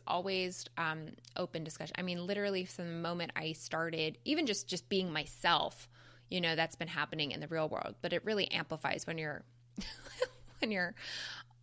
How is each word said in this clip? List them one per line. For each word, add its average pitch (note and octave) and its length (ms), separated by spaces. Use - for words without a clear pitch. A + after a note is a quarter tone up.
always, F#3 580
um, D#3+ 300
open E3+ 280
discussion. D#3+ 340
I - 40
mean, F3 240
literally G3+ 400
from F3+ 200
the E3+ 140
moment E3+ 360
I D#3+ 180
started, D#3+ 720
even D4+ 220
just, G3+ 220
just - 220
being F#3 220
myself, - 800
you F3+ 120
know, E3 140
that's D#3+ 200
been E3 120
happening D#3 440
in D3+ 100
the D3 60
real D#3+ 200
world, - 340
but F3 120
it E3+ 100
really G#3 280
amplifies D#3+ 540
when E3 120
you're, D3+ 260
<laughs> G3+ 60
when A3+ 120
you're F3+ 240